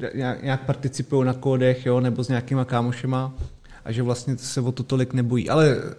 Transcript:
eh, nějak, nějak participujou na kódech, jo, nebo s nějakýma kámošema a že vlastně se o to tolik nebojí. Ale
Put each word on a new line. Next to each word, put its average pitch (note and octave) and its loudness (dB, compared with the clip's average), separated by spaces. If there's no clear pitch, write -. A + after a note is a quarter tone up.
eh, - -6
nějak, B2+ -2
nějak C3 -2
participujou C3+ 0
na B2+ 2
kódech, B2+ 2
jo, B2 4
nebo B2 0
s A#2+ -2
nějakýma C3 0
kámošema B2+ -2
a - -6
že A#2+ 0
vlastně A#2+ -2
se - -4
o B2 0
to C3 -6
tolik B2+ 0
nebojí. B2 0
Ale D3 6